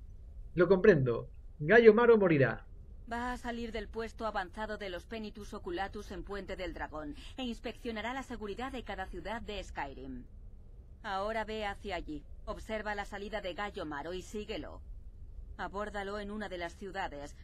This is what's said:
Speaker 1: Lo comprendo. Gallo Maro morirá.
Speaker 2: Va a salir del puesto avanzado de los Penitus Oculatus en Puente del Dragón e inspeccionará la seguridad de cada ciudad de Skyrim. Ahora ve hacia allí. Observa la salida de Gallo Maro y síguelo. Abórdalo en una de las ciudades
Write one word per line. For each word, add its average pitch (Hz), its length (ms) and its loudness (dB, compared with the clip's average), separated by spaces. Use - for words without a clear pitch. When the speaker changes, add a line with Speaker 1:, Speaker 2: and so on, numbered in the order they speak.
Speaker 1:
Lo 170 140 8
comprendo. 156 600 8
Gallo 214 360 12
Maro 233 240 10
morirá. 139 480 6
Speaker 2:
Va 240 220 -2
a 247 60 -6
salir 233 340 -4
del 208 160 -4
puesto 220 380 -6
avanzado 208 500 -4
de 208 140 -6
los 175 160 -6
Penitus 214 480 -8
Oculatus 196 560 -6
en 190 140 -8
Puente 196 320 -6
del 180 180 -6
Dragón 147 420 -8
e 262 60 -4
inspeccionará 226 680 -6
la 269 100 -4
seguridad 220 480 -6
de 254 140 -8
cada 190 220 -6
ciudad 190 340 -6
de 196 240 -6
Skyrim. 131 600 -8
Ahora 214 440 -2
ve 220 180 -4
hacia 196 320 -6
allí. 156 260 -6
Observa 214 500 -4
la 202 120 -4
salida 202 340 -6
de 185 140 -4
Gallo 196 320 -4
Maro 147 260 -4
y 185 80 -4
síguelo. 175 640 -8
Abórdalo 202 640 -4
en 202 140 -6
una 208 160 -6
de 185 100 -6
las 170 180 -4
ciudades 170 680 -6